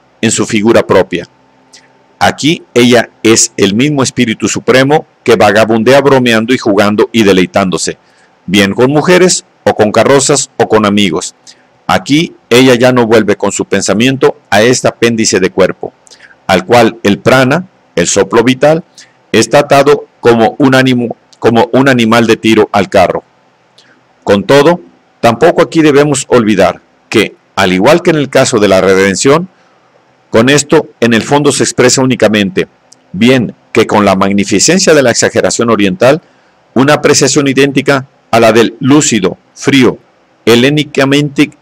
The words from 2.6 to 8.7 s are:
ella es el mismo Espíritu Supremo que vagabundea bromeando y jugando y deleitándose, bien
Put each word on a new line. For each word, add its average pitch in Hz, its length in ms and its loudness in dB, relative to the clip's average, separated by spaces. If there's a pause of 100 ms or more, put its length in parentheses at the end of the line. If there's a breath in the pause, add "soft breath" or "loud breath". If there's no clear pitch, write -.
ella 120 340 2 (140)
es 110 340 0
el 98 160 0
mismo 139 300 -2
Espíritu 113 440 -4
Supremo 135 600 0 (160)
que 117 120 2
vagabundea 110 680 2
bromeando 123 520 0
y 123 60 -2
jugando 104 520 0
y 117 120 0
deleitándose, 92 720 -2 (480 soft breath)
bien 101 280 0